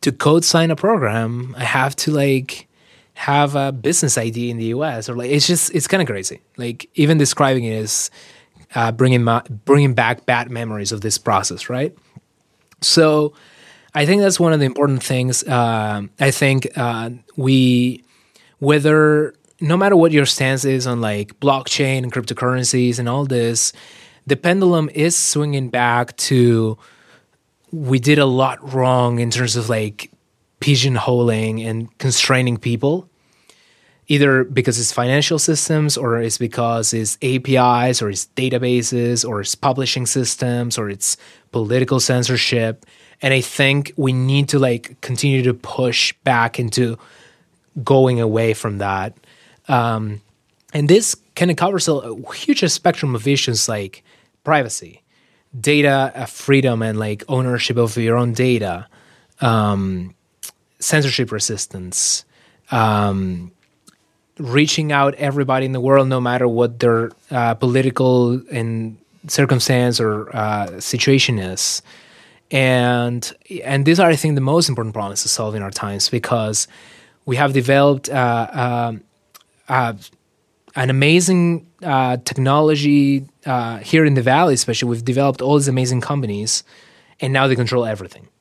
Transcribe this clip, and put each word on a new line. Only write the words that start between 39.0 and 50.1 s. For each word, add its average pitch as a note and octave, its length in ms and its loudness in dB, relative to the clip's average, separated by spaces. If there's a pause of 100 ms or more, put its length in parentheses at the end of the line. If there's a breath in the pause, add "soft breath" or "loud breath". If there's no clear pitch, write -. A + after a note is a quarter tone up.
or G#2+ 140 -6
it's G2 120 -6
publishing C3 520 -2
systems A#2+ 720 -4
or G#2+ 120 -6
it's - 280 -6 (340 loud breath)
political B2 480 0
censorship. A#2+ 840 0 (360 soft breath)
And C3+ 120 2
I C3 80 2
think C#3 540 0
we C3+ 160 0
need C3+ 380 2
to, D3 100 2
like, B2 420 -2
continue C3+ 420 -2
to B2 100 2
push - 600 -2 (100)
back A#2 340 0
into A#2 400 -2 (880 soft breath)
going C3 360 4
away A2+ 340 0
from G#2 260 -6
that. G2 340 -4 (540 soft breath)
Um, A2 540 -2 (520)